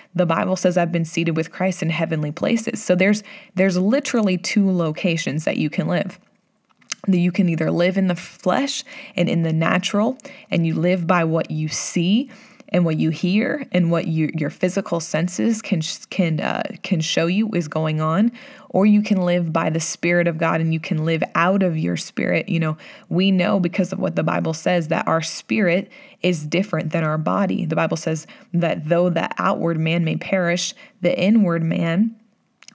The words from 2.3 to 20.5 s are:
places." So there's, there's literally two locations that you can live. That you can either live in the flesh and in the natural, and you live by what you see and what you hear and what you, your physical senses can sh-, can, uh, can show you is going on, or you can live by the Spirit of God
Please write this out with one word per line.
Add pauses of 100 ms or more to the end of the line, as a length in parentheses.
places."
So
there's, (320)
there's
literally
two
locations
that
you
can
live. (880)
That
you
can
either
live
in
the
flesh (320)
and
in
the
natural, (320)
and
you
live
by
what
you
see (400)
and
what
you
hear
and
what
you,
your
physical
senses
can
sh-,
can,
uh, (200)
can
show
you
is
going
on, (380)
or
you
can
live
by
the
Spirit
of
God